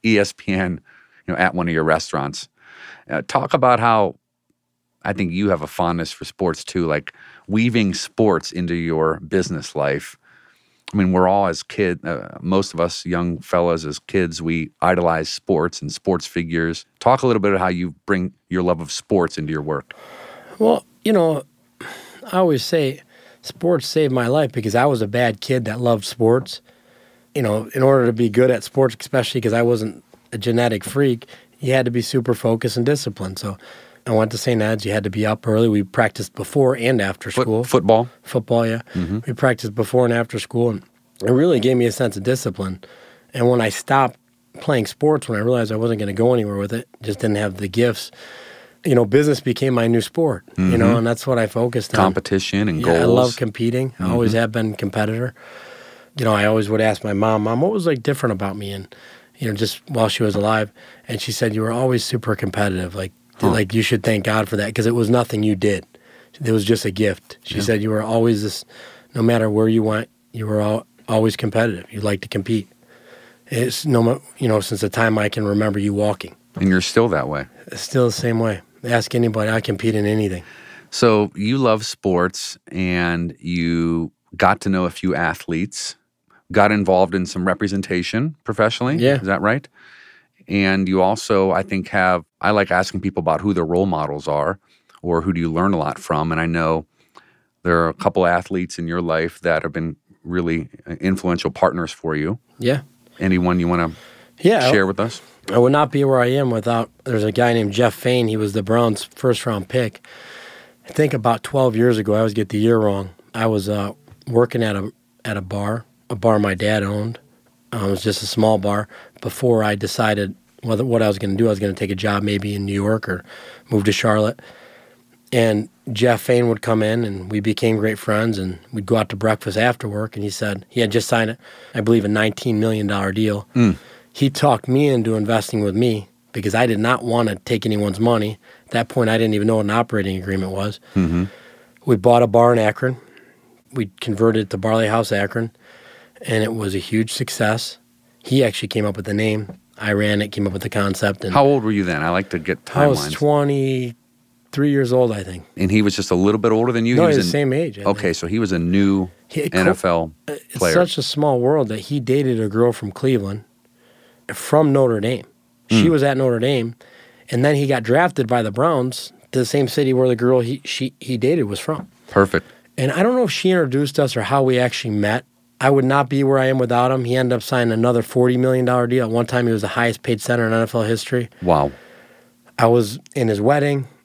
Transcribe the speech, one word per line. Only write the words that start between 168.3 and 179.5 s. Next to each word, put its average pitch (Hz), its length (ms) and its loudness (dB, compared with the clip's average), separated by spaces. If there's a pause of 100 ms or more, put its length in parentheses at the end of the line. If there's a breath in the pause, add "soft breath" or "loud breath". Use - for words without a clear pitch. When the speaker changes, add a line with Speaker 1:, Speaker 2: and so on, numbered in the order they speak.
Speaker 2:
the 107 80 -4
Browns 131 600 -2 (200)
to 131 80 0
the 123 60 2
same 139 220 2
city 135 240 0
where 127 160 4
the 123 80 2
girl 123 260 4
he, 131 220 -4
she, - 360 -6
he 127 180 -4
dated 131 280 2
was 101 140 -6
from. - 280 -6 (220)
Speaker 1:
Perfect. 95 360 2 (320 loud breath)
Speaker 2:
And 135 140 0
I 170 100 -2
don't 240 140 2
know 254 80 2
if 165 80 0
she - 180 0
introduced 143 500 0
us 139 160 0
or 117 60 -2
how 131 220 2
we 127 160 4
actually 120 360 -2
met. 104 300 0 (360)
I 131 80 4
would 139 160 4
not 139 240 2
be 139 140 0
where 135 160 4
I 131 80 2
am 131 120 2
without 123 320 2
him. 131 140 -2
He 123 100 -2
ended 123 220 2
up 110 40 -8
signing 120 300 0
another 117 300 2
forty 127 360 2
million 127 280 2
dollar 123 200 2
deal. 123 200 0
At 110 60 -4
one 117 140 2
time, 123 220 0
he 113 60 2